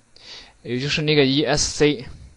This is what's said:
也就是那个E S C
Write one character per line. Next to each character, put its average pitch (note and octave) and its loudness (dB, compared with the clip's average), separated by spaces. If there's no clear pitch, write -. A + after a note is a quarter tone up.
也 A#2+ -6
就 C#3 -4
是 D#3 -2
那 D3+ 2
个 C#3+ 6
E C3+ 2
S - 0
C D3 2